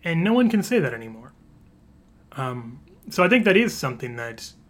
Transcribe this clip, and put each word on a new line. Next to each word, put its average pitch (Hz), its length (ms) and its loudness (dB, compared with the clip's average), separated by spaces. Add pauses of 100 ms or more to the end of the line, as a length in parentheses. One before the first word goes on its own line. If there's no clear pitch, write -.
And 170 220 0
no 214 80 2
one 240 160 4
can 214 140 2
say 240 160 0
that 131 160 -2
anymore. 113 380 -16 (1000)
Um, 123 480 -8 (300)
so - 120 2
I 180 60 6
think 233 160 4
that 190 120 6
is 226 200 2
something 123 400 -8
that 117 340 -12 (200)